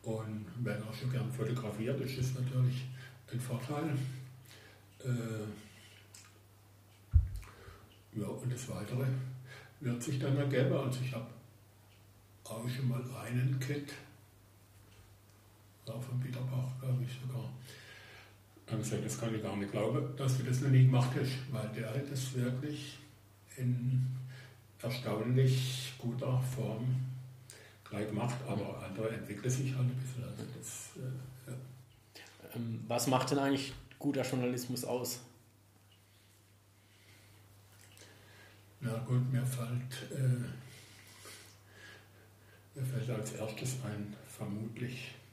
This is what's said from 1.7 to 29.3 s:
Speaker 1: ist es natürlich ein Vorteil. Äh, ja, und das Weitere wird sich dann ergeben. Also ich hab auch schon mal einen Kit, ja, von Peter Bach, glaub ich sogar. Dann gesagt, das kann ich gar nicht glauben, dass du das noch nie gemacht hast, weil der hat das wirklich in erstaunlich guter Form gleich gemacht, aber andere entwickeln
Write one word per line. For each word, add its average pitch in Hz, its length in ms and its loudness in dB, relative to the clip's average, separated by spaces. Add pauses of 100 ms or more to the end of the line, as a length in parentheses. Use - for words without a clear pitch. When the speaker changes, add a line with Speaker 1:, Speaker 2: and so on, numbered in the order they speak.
Speaker 1:
ist - 180 -2
es - 160 2
natürlich 127 520 4 (460)
ein 123 100 -2
Vorteil. 147 480 0 (1120)
Äh, 113 400 0 (2750)
ja, 101 80 -2
und 127 240 -2
das - 180 -4
Weitere 120 360 -2 (760)
wird 123 200 0
sich 131 180 0
dann 135 180 4
ergeben. 131 360 6
Also - 300 2
ich - 100 -2
hab 117 160 -4 (1160)
auch 113 240 -4
schon 127 180 0
mal 123 160 2 (220)
einen 127 340 2
Kit, 143 320 -2 (1900)
ja, 123 140 -6
von 123 200 -2
Peter 123 220 -2
Bach, 127 380 0
glaub 127 220 0
ich - 100 -2 (100)
sogar. - 280 -4 (1160)
Dann 107 140 0
gesagt, 101 260 0
das - 140 -4
kann 113 160 0
ich 101 80 -2
gar 98 120 -2
nicht 98 160 -2
glauben, 117 460 2
dass 131 200 4
du - 60 2
das 127 180 2
noch 135 80 4
nie 131 160 12
gemacht 127 340 8
hast, 127 120 2 (200)
weil 107 180 -2
der - 200 -4
hat 139 220 -2
das 131 220 -2
wirklich 131 640 -2 (600)
in 127 480 2 (760)
erstaunlich 123 1160 4
guter 123 440 2 (140)
Form - 300 0 (1040)
gleich 104 180 -2
gemacht, 110 280 0 (120)
aber 98 360 -2
andere 110 280 -2
entwickeln - 380 -2